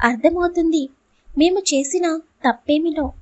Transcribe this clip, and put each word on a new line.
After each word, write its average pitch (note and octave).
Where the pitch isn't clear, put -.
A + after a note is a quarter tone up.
అర్థమవుతుంది E4
మేము F4+
చేసిన E4
తప్పేమిటో" D4+